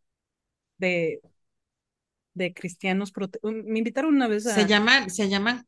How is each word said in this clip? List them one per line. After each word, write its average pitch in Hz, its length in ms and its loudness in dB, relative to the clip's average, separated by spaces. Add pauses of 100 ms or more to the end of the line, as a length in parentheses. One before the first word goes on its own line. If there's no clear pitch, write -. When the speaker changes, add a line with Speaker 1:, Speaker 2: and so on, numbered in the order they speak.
(760)
Speaker 1:
de, 175 440 -2 (1120)
de 180 200 -4
cristianos 190 580 -4
prote-, 196 320 -8
um, 220 220 -6
me 220 140 -2
invitaron 269 360 0
una 254 120 4
vez 214 180 -2
Speaker 2:
Se 214 200 2
Speaker 1:
a - 0 -
Speaker 2:
llaman, 214 460 4
se 202 180 0
llaman 214 380 -2